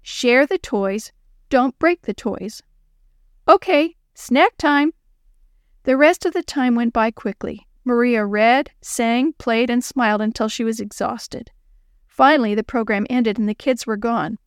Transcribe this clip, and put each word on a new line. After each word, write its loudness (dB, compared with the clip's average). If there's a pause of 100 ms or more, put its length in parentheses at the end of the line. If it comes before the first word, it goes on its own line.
"Share 0
the -4
toys, -4 (380)
don't 0
break 0
the -6
toys." -10 (840)
"Okay, 4 (180)
snack 2
time." 2 (920)
The 2
rest 4
of -2
the -4
time -2
went -2
by 0
quickly. -10 (180)
Maria 0
read, 2 (100)
sang, -2
played, 0
and 0
smiled 0
until -2
she -6
was -4
exhausted. -10 (560)
Finally, 4
the -2
program -2
ended 0
and 0
the -2
kids -2
were -4
gone. -4